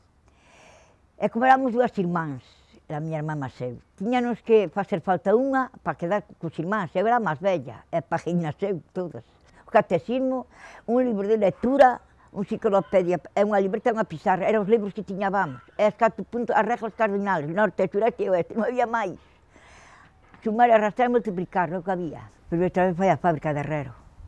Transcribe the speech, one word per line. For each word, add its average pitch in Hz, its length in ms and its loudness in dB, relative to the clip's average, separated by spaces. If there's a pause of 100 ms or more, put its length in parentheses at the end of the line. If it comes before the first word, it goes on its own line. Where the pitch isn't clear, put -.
(1200)
E - 160 -2
como 247 160 4
éramos 262 240 2
dúas 240 240 2
irmáns, 165 480 -4 (400)
era 151 120 -8
a 156 40 -8
miña 160 160 -6
irmá 156 160 -6
máis 135 240 -8
eu, 123 240 -10 (160)
tiñanos 240 480 -2
que 214 240 4
facer 190 320 -4
falta 196 320 0
unha 262 320 2 (160)
pa 160 160 -6
quedar 185 240 -2
co-, - 240 -12
cos 156 160 -8
irmáns, 175 320 -4
eu 185 160 0
era 240 80 4
a 233 40 -4
máis 151 200 -4
bella, 170 480 -2
e 170 160 -2
pa 165 160 -4
que - 80 -6
nas 170 320 -2
eu 202 160 -2 (160)
todas. 175 320 -8 (400)
O - 80 -20
catecismo, 254 720 0 (400)
un 240 160 2
libro 208 240 -2
de 214 80 2
lectura, 240 640 4 (320)
unha 196 160 -6
enciclopedia, 190 720 0 (160)
e 202 80 2
unha 208 160 2
libreta 196 320 0
e 220 80 -2
unha 220 80 -2
pizarra, 185 400 -2
eran 220 160 2
os 185 80 -2
libros 214 240 2
que 214 80 -8
tiñábamos, 185 560 -4 (160)
e 208 160 2
as - 80 -8
catro - 240 0
puntos, 233 320 -4
as 220 80 4
reglas 202 320 -4
cardinales, 196 560 -2
norte, 190 400 0
sureste 214 320 0
e 202 80 -2
oeste, 175 240 0
non 220 160 -2
había 247 160 0
máis. 226 320 -6 (1300)
Sumar, 233 240 4
arrastrar 220 400 4
e 240 80 4
multiplicar, 185 480 -2
non 175 160 -6
que 180 80 -6
había. 170 400 -6 (160)
Pero 170 160 0
outra 180 240 2
vez 185 80 0
foi 185 160 2
a 151 80 2
fábrica 156 320 0
de 143 160 -4
Herrero. 143 240 -6 (380)